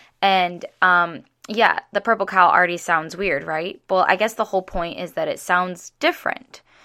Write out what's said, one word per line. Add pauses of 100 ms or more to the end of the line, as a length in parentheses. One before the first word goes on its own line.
(220)
And, (160)
um, (240)
yeah, (120)
The
Purple
Cow
already
sounds
weird,
right?
Well,
I
guess
the
whole
point
is
that
it
sounds
different. (240)